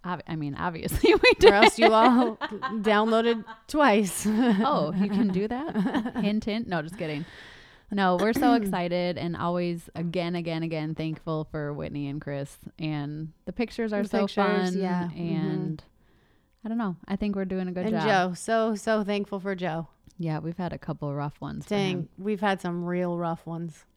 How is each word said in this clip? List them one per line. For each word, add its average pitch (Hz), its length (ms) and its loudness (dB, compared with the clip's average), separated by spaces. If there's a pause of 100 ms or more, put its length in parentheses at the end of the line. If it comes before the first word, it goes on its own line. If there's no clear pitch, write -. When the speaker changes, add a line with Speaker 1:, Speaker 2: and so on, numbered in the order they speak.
Speaker 1:
Ob-, 175 220 -6
I 160 80 -6
mean, 147 200 -4
obviously - 600 2
<laughs> - 80 2
we 403 160 6
did. 415 120 12
Speaker 2:
Or - 40 6
else 262 240 6
you - 140 6
all 233 420 6
<laughs> - 60 -12 (400)
downloaded 220 640 2 (220)
twice. 214 580 2
<laughs> 208 40 2
Speaker 1:
Oh, 214 680 2
you 202 120 2
can 208 200 2
do 185 180 0
that? 240 720 -2
Speaker 2:
<laughs> 226 40 -2
Speaker 1:
Hint, 208 220 0
hint. 226 240 -4
No, 165 140 -4
just 165 160 -10
kidding. 151 260 -6 (680)
No, 190 280 2
we're 214 160 2
so 254 200 4
Speaker 2:
<clears throat> 233 80 4
Speaker 1:
excited 175 560 -2
and 170 200 -4
always, 175 580 -4
again, 170 400 -4
again, 165 280 -4
again, 160 320 -4
thankful 156 560 -6
for 147 220 -6
Whitney 147 360 -6
and 143 100 -6
Chris. 143 380 -8 (220)
And 156 520 -6 (140)
the 185 80 -10
pictures 226 400 -4
are 208 100 0
Speaker 2:
The 202 60 -4
Speaker 1:
so 202 180 2
Speaker 2:
pictures, 196 440 2
Speaker 1:
fun. 185 60 -2
Speaker 2:
yeah. 180 260 0 (100)
Mm-hmm. 175 80 -8
Speaker 1:
And 170 640 -2 (800)
I - 40 -8
don't 226 80 -4
know. 196 200 -4 (100)
I 196 80 -2
think 208 220 -2
we're 196 80 -2
doing 185 240 -4
a - 20 -6
good 180 140 -4
Speaker 2:
And 220 100 0
Speaker 1:
job. 160 100 0
Speaker 2:
Joe. 185 300 4
So, 226 400 0
so 214 300 0
thankful 202 340 -2
for 190 160 -4
Joe. 165 320 -4 (300)
Speaker 1:
Yeah, 160 220 -2
we've 160 180 -6
had 170 160 -4
a 147 40 -10
couple 147 360 -6
rough 147 260 -6
ones 147 240 -10
for - 60 -16
Speaker 2:
Dang, 392 300 0
Speaker 1:
him. 160 180 -6
Speaker 2:
we've 196 240 -4
had 196 180 2
some 175 240 -4
real 175 340 -2
rough 165 280 -4
ones. 165 400 -10 (120)